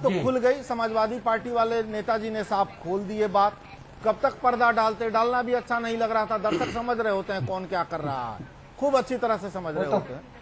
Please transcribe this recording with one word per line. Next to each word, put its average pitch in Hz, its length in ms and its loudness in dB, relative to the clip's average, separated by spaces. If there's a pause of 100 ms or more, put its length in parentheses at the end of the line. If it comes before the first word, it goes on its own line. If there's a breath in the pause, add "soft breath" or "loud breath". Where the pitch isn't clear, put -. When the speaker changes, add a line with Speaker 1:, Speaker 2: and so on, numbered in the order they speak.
Speaker 1:
तो 269 60 4
Speaker 2:
जी। 196 140 2
Speaker 1:
खुल 254 140 2
गई, 254 260 2
समाजवादी 226 560 0
पार्टी 226 320 0
वाले 226 320 2
नेताजी 220 460 -2
ने 220 140 -2
साफ 196 240 2
खोल 190 320 -4
दिए 214 280 0
बात। 202 260 4 (520)
कब 220 180 2
तक 269 100 2
पर्दा 240 380 4
डालते, 220 380 0
डालना 233 320 2
भी 240 120 0
अच्छा 240 260 0
नहीं 233 180 -4
लग 226 140 0
रहा 220 140 2
था, 220 120 -2
दर्शक 214 360 0
समझ 233 260 -2
रहे 220 140 0
होते 196 200 -2
हैं 185 120 -2
कौन 185 200 -4
क्या 175 180 -2
कर 165 160 -4
रहा 131 340 -4
है, 107 60 -12 (400)
खूब 277 180 4
अच्छी 254 200 0
तरह 226 200 2
से 190 120 -8
समझ 170 260 -6
रहे 180 100 0
Speaker 2:
वो 143 60 0
तो 208 60 4
Speaker 1:
होते - 160 -2
हैं। 147 80 -12 (200)